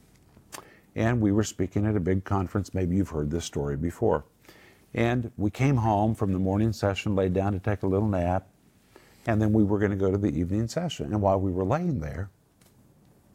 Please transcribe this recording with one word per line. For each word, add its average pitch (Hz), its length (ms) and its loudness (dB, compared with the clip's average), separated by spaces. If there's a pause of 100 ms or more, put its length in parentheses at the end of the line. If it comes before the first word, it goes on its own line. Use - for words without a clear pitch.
(960)
and 113 240 0
we 104 120 4
were 104 120 4
speaking 101 420 -2
at 107 100 0
a 101 40 0
big 92 240 0
conference. 98 500 -4
Maybe 92 220 0
you've 98 140 0
heard 76 200 -4
this 82 160 -4
story 71 300 -4
before. 82 500 -2 (680)
And 117 440 -2
we 101 140 0
came 135 260 2
home 110 380 2
from 98 160 -2
the 92 80 0
morning 101 340 2
session, 101 420 0
laid 95 180 2
down 98 200 0
to 92 60 -4
take 101 240 -4
a 98 40 0
little 98 200 2
nap, 92 400 0 (800)
and 110 160 0
then 107 120 2
we 110 100 6
were 101 160 2
gonna 101 160 2
go 95 160 2
to 101 60 2
the 101 120 0
evening 90 380 -2
session. 156 460 -6
And 107 80 0
while 98 180 4
we 95 120 0
were 92 140 0
laying 151 340 0
there, 76 300 -8 (1040)